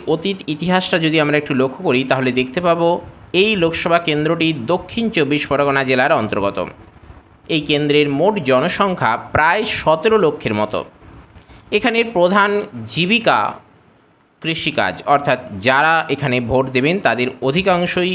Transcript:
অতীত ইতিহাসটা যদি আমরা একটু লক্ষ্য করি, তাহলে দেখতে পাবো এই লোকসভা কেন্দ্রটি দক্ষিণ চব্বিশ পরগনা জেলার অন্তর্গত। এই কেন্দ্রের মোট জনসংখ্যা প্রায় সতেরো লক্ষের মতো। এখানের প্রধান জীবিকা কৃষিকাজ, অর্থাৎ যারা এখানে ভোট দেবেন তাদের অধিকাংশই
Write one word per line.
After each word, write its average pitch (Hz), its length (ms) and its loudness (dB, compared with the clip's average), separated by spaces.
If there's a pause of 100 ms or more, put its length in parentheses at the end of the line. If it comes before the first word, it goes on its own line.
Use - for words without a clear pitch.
অতীত 165 300 -2 (100)
ইতিহাসটা 180 580 0
যদি 156 180 2
আমরা 147 140 2
একটু 147 240 -2
লক্ষ্য 131 260 -2
করি, 127 140 2 (100)
তাহলে 131 200 0
দেখতে 127 300 -2
পাবো 170 260 2 (460)
এই 202 220 4
লোকসভা 170 440 2
কেন্দ্রটি 160 480 0 (260)
দক্ষিণ - 360 -4
চব্বিশ 147 400 0
পরগনা 139 340 0
জেলার 127 380 2
অন্তর্গত। 101 360 -2 (960)
এই 151 60 0
কেন্দ্রের 147 480 2
মোট 156 240 2 (160)
জনসংখ্যা 170 600 0 (220)
প্রায় 170 300 2 (160)
সতেরো 165 460 2
লক্ষের 143 340 -2
মতো। 104 200 -2 (1000)
এখানের 233 280 0 (100)
প্রধান 190 340 4 (420)
জীবিকা 175 480 2 (1040)
কৃষিকাজ, 127 540 -2 (100)
অর্থাৎ 139 340 2 (280)
যারা 143 260 4 (160)
এখানে 135 280 -2 (120)
ভোট 131 160 2 (100)
দেবেন 143 240 2
তাদের 123 280 0 (140)
অধিকাংশই 180 720 0